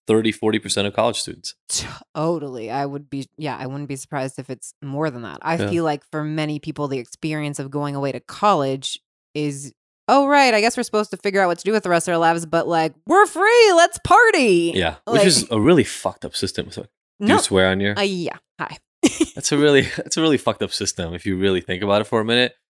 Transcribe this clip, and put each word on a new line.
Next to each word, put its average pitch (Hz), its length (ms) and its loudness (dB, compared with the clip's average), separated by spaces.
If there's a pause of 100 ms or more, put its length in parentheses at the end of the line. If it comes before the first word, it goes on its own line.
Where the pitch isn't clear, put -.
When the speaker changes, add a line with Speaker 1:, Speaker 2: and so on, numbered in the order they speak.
Speaker 1:
thirty, 110 260 2
forty 110 260 0
percent 101 280 -2
of 101 60 -4
college 110 260 0
students. - 360 -12 (600)
Speaker 2:
Totally. 143 560 -6
I 135 140 -4
would 143 240 -10
be, 139 180 -10 (120)
yeah, 147 180 -6
I 135 100 -10
wouldn't 139 220 -10
be 139 80 -8
surprised 135 420 -8
if 131 120 -16
it's - 320 -14
more 143 280 -4
than 120 120 -14
that. 92 180 -14
I 165 160 -4
Speaker 1:
Yeah. 101 140 -2
Speaker 2:
feel 170 140 -2
like 147 260 -4
for 156 120 -6
many 151 360 -4
people, 147 300 -8
the 135 100 -4
experience 147 600 -8
of 135 120 -10
going 143 260 -6
away 139 160 -4
to 123 80 -10
college 139 800 -2 (340)
is, 143 380 -6 (340)
"Oh, 277 220 4
right, 277 240 4
I 214 80 2
guess 226 160 0
we're 247 60 -4
supposed 214 300 -2
to 196 40 -8
figure 196 240 -2
out 190 80 4
what 170 100 0
to - 60 -18
do 202 80 0
with 214 120 0
the 190 40 -4
rest 170 180 2
of 185 60 -2
our 170 60 0
lives, 170 260 2
but, 160 240 -2
like, 160 260 0 (120)
we're 392 200 6
free, 427 460 4
let's 349 280 4
party." 277 720 4
Speaker 1:
Yeah, 87 220 -2 (100)
which 220 140 2
Speaker 2:
Like 202 60 6
Speaker 1:
is - 240 2
a 113 80 0
really 131 260 6
fucked - 420 -8
up - 100 -12
system. - 340 -6
So, - 120 -12
do - 60 -18 (320)
Speaker 2:
No. 208 160 2
Speaker 1:
you 440 40 4
swear 190 300 4
on 190 100 0
your 202 180 -2
Speaker 2:
Uh, 202 40 0
yeah, 180 340 -4 (240)
hi. - 160 -10 (260)
<laughs> - 320 0
Speaker 1:
That's - 180 -4
a 147 60 0
really, 143 240 6
<laughs> - 140 -6
that's - 220 -6
a - 20 -4
really 160 180 2
fucked - 240 -2
up 101 100 -6
system 87 420 -6
if 87 100 -12
you 95 140 -2
really 95 240 2
think 90 200 -6
about 101 200 2
it - 20 -4
for 113 160 -2
a 107 60 -4
minute. 120 280 0 (200)